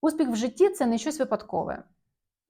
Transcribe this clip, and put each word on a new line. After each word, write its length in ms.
Успіх 280
в 60
житті — 360
це 160
не 120
щось 200
випадкове, 680